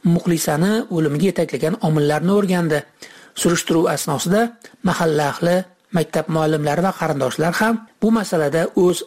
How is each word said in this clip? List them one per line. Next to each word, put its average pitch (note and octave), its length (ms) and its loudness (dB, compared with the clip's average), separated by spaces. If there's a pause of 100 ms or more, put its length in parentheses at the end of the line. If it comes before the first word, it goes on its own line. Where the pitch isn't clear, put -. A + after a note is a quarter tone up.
muxlisani E3+ 680 2 (180)
o'limga D#3+ 360 0
yetaklagan E3 540 -2
omillarni D#3 520 0
o'rgandi. F3 460 0 (560)
Surishtiruv E3 520 0
asnosida D#3+ 540 -2 (420)
mahalla D#3 460 0
ahli, F3 280 0 (360)
maktab D#3+ 360 -2
muallimlari D#3 540 0
va F#3+ 100 0
qarindoshlar D3+ 600 -2
ham A3 220 0 (240)
bu G#3 120 2
masalada E3 520 0 (140)
o'z F3+ 300 4